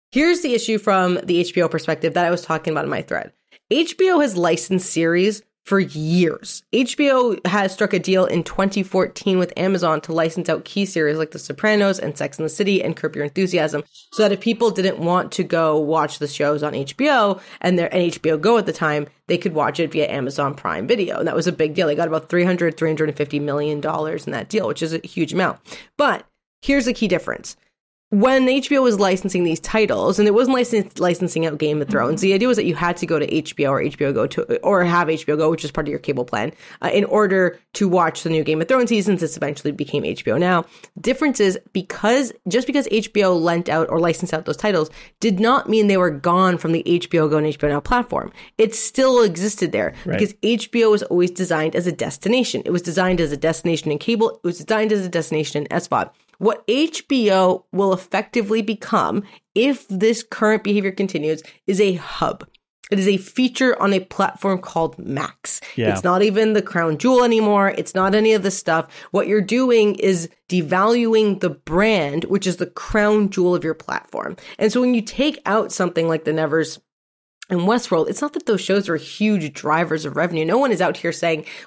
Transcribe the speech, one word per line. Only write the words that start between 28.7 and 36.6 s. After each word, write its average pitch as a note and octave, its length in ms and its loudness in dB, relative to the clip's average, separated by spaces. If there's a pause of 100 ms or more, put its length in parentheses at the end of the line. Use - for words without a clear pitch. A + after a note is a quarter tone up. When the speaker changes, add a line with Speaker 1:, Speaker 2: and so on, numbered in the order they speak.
Speaker 1:
B C#4 80 4
O C4 40 6
was G#3+ 180 4
licensing F#3 420 0
these E3 160 0
titles, G#3 600 0
and G#3 80 6
it - 20 6
wasn't B3 240 4
license-, A#3 460 0
licensing F3 440 0
out D3+ 140 -4
Game D3+ 240 0
of C3+ 60 -4
Thrones. C#3 320 0
The F#3+ 140 4
idea G#3 120 2
was B3 100 4
that G#3+ 80 0
you E3+ 120 0
had F3 220 -2
to - 60 -6
go D#3+ 140 0
to - 160 -2
H D#3 220 -4
B C#3+ 100 0
O C3+ 60 2
or C3+ 100 0
H C#3 160 -4
B D3 60 0
O C#3 80 0
Go B2+ 160 0
to, - 320 -4
or F#3 240 2
have F3 260 2
H D#3 160 -4
B D3+ 60 0
O D3+ 40 0
Go, D#3 140 2
which D#3+ 140 -4
is C#3+ 80 -8
part D#3 160 -4
of - 20 -4
your C#3+ 80 -6
cable B2 260 -4
plan, A2+ 280 -4 (300)